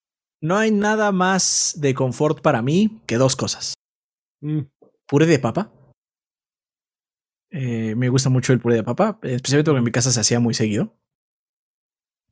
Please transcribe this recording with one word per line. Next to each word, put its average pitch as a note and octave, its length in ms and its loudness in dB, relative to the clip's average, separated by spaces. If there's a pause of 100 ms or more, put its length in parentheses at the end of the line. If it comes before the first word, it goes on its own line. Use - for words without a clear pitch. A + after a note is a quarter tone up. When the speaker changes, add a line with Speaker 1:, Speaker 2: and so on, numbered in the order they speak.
(420)
Speaker 1:
No E3+ 160 0
hay A3 140 2
nada G#3 400 2
más F#3 680 0
de C#3 140 0
confort C3+ 480 -2
para B2+ 220 2
mí F#3 420 0
que A#2 120 -2
dos C3 180 4
cosas. - 400 -6 (640)
Speaker 2:
Mm. D3+ 200 -4 (460)
Speaker 1:
Puré D3 200 4
de E3 100 4
papa. C3 340 -4 (1800)
Eh, A2+ 440 -6
me B2 140 -2
gusta C3+ 220 0
mucho B2+ 200 2
el A#2+ 80 4
puré A#2+ 180 2
de A2 60 -2
papa, F#3 380 -2
especialmente C#3 480 0
porque C#3 100 2
en A#2 60 0
mi A#2 60 -2
casa C3 200 0
se A#2 100 0
hacía A#2+ 180 2
muy A#2+ 160 0
seguido. A2+ 400 -2 (1400)